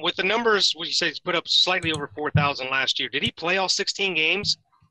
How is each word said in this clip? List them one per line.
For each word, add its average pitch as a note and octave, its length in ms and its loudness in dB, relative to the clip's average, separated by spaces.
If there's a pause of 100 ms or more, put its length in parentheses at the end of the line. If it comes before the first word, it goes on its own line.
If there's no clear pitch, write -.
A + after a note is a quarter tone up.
With E3+ 160 -2
the F#3+ 60 -2
numbers, G#3+ 540 2
what E3 100 -8
you C#3+ 80 -6
say, E3+ 140 0
he's D3+ 100 -6
put F3 160 -2
up E3 140 -2
slightly F3+ 440 2
over C#3+ 220 -4
four D3 160 -4
thousand C3+ 400 2
last C3 300 0
year. B2+ 80 -4
Did C#3+ 140 -2
he A#3+ 100 -2
play F3 240 -2
all F#3 120 0
sixteen G3 460 -2
games? E3 420 0 (340)